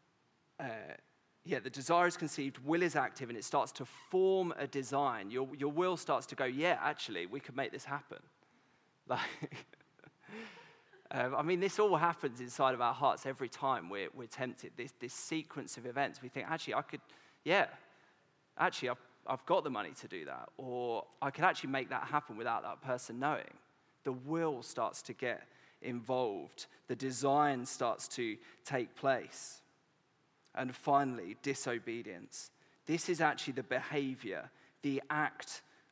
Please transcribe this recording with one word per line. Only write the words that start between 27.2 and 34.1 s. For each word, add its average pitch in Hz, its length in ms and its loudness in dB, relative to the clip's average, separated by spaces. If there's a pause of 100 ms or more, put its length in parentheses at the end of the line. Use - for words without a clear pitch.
starts - 420 -2
to 113 280 -4 (280)
take 127 300 -2
place. - 640 -2 (960)
And 127 200 -4
finally, 127 680 2
disobedience. 117 1080 -4 (360)
This 160 220 0
is 170 120 0
actually 147 340 4
the 127 80 -2
behavior, 127 880 -2 (320)